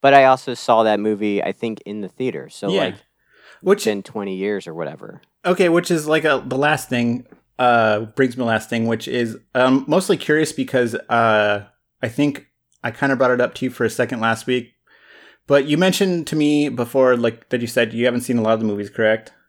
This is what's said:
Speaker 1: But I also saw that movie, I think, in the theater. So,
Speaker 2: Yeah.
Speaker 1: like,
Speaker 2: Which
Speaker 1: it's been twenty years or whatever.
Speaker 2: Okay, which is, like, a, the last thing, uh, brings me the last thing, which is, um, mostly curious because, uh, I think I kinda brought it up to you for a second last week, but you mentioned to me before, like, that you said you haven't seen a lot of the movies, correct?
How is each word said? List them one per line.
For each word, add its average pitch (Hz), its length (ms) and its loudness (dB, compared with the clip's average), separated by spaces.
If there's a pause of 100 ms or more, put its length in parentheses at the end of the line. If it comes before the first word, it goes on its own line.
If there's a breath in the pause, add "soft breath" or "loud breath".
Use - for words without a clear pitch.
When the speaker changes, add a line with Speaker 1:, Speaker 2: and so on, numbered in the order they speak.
Speaker 1:
But 139 120 6
I 139 120 8
also 131 280 2
saw 113 300 2
that 107 160 2
movie, 104 440 -2
I 98 80 -4
think, 110 340 -8
in 104 160 -10
the 95 80 -10
theater. 90 400 -8
So, - 200 -8
Speaker 2:
Yeah. 185 160 0
Speaker 1:
like, 107 100 -6 (680 soft breath)
Speaker 2:
Which 202 180 2
Speaker 1:
it's - 60 -6
been 104 180 -2
twenty 98 320 -8
years 98 320 -4
or 82 60 -14
whatever. 78 480 -12 (240)
Speaker 2:
Okay, 180 240 2
which 170 220 0
is, 156 160 -2
like, 156 160 0
a, 143 220 0
the 127 120 -4
last 147 320 -2
thing, 120 360 -2 (340)
uh, 113 420 4
brings 120 360 -2
me 131 40 -6
the 120 60 -2
last 110 220 -2
thing, 113 180 -2
which 113 200 -4
is, 120 300 -4 (180)
um, 131 320 2
mostly 180 300 2
curious 151 340 0
because, 123 440 -2 (140)
uh, 107 560 2 (360)
I 120 60 -4
think 143 400 -2 (360)
I 120 80 -6
kinda 139 240 -2
brought 123 160 2
it 123 100 2
up 123 140 0
to 131 100 -6
you 123 60 -4
for - 120 -4
a 113 60 0
second 120 300 -4
last 113 280 -2
week, 123 260 -4 (760 soft breath)
but 139 180 4
you 151 120 0
mentioned 180 500 0
to - 80 -6
me 147 340 2
before, 123 480 2
like, 117 320 -4
that 123 120 -2
you 117 60 -6
said 113 260 0
you 117 120 -2
haven't 123 160 0
seen 123 160 -2
a 113 40 0
lot 110 120 2
of 110 60 0
the 113 60 -2
movies, 101 240 -4
correct? 110 420 0 (180)